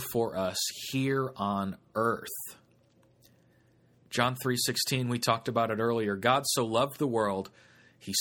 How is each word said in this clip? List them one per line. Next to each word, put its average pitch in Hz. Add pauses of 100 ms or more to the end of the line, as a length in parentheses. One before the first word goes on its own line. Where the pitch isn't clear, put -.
(120)
for 117
us 95 (340)
here 135
on 98 (200)
earth. 110 (1800)
John 123
three 123
sixteen, 123
we 120
talked 117
about 117
it 107
earlier. 113
"God 120
so 131
loved 117
the 147
world, 104 (480)
he 98